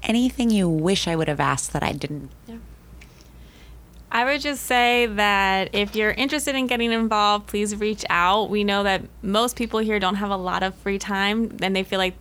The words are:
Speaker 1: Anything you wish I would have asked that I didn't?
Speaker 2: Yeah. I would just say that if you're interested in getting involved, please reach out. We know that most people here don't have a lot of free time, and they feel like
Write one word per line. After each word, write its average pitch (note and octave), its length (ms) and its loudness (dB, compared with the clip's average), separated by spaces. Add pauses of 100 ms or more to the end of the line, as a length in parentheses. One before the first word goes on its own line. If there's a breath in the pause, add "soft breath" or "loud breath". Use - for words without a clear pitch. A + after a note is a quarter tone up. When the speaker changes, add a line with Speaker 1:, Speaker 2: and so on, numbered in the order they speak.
Speaker 1:
Anything A#3+ 480 2
you G3 200 4
wish E3+ 400 2
I E3 80 0
would D#3+ 100 0
have D3 140 -2
asked C#3 320 0
that D3 100 -2
I - 80 0
didn't? C#3+ 400 -8 (160)
Speaker 2:
Yeah. A3+ 80 -14 (1600 loud breath)
I A#3 120 0
would C#4 160 0
just C#4 240 -4
say A#3+ 440 4
that G3 680 2
if G3+ 200 0
you're G#3+ 180 2
interested C#4 440 -2
in C4 120 0
getting A#3 260 0
involved, G#3 540 2
please G#3 280 -2
reach G#3+ 340 -2
out. F3+ 400 2
We G#3 140 0
know G3+ 200 0
that F#3+ 180 2 (200)
most A3 360 0
people A3+ 220 -2
here G#3+ 200 0
don't F#3+ 160 0
have G3+ 140 -2
a G3 80 -2
lot F3+ 260 -2
of F#3+ 120 -2
free G3 240 -4
time, G3+ 600 -2
and F#3+ 140 0
they F#3+ 80 0
feel F#3+ 160 -4
like F#3 220 0